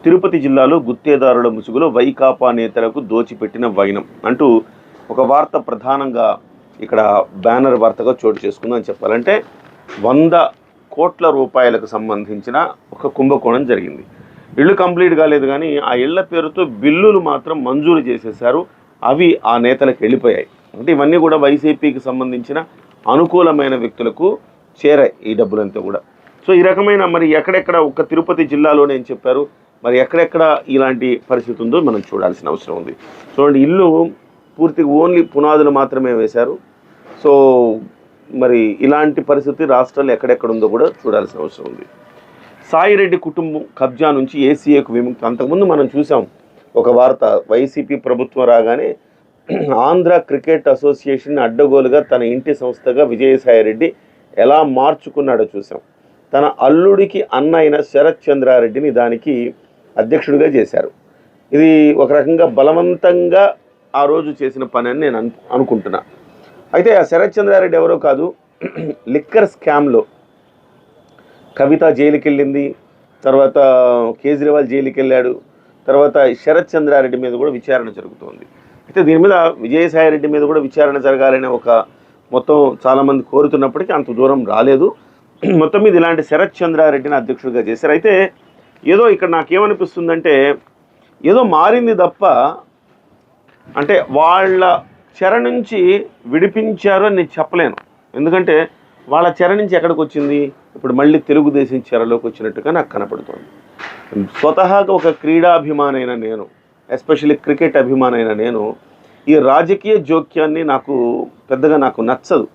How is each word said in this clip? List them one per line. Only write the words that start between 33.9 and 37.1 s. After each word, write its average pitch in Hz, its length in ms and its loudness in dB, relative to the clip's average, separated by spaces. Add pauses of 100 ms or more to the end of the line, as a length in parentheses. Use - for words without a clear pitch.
పూర్తిగా 156 280 0
only 165 400 2
పునాదులు 147 420 2
మాత్రమే 135 440 -2
వేశారు. 117 440 -2 (680)